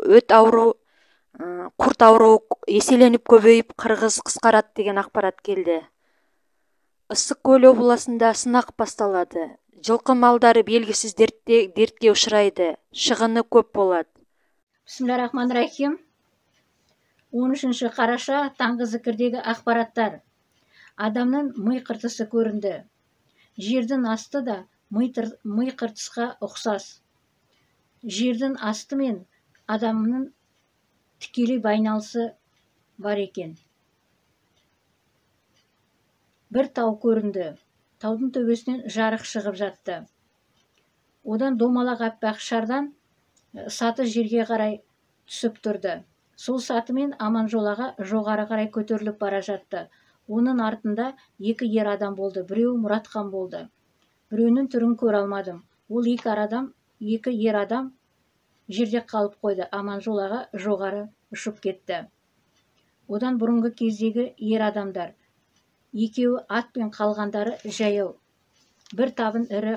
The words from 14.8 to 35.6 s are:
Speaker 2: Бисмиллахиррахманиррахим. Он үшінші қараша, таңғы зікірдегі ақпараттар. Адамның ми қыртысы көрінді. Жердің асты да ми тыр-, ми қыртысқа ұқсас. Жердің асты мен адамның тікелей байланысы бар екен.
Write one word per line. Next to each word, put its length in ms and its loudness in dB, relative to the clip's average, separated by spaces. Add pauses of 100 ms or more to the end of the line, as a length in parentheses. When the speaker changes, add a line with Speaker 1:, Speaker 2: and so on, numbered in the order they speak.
Speaker 2:
Бисмиллахиррахманиррахим. 1080 -2 (1400)
Он 240 0
үшінші 340 -4
қараша, 520 -2 (180)
таңғы 260 -2
зікірдегі 560 -4
ақпараттар. 800 -2 (760)
Адамның 600 -2
ми 240 -2
қыртысы 480 -8
көрінді. 460 -2 (840)
Жердің 480 -2
асты 380 -6
да 120 -4 (300)
ми 240 -2
тыр-, 300 -8
ми 320 -4
қыртысқа 640 -8
ұқсас. 640 -8 (1040)
Жердің 560 -4
асты 400 -6
мен 180 -2 (500)
адамның 600 -2 (920)
тікелей 360 -2
байланысы 720 -2 (680)
бар 200 -4
екен. 380 -8 (3000)